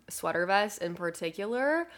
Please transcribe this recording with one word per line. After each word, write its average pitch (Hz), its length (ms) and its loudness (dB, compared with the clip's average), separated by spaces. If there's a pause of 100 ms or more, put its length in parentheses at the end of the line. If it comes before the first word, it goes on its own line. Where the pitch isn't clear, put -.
sweater 170 360 0
vests 208 320 4
in 170 160 -4
particular. 202 960 0 (100)